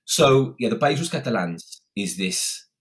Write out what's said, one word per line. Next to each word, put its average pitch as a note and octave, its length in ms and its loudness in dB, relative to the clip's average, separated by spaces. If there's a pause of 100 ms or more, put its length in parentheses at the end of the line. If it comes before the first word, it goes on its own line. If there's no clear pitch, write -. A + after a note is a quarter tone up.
So, C3+ 540 4
yeah, A#2+ 100 0
the A2+ 80 -2
Països C#3+ 340 0
Catalans G2+ 720 -6 (140)
is F#2 220 -6
this - 500 -4 (140)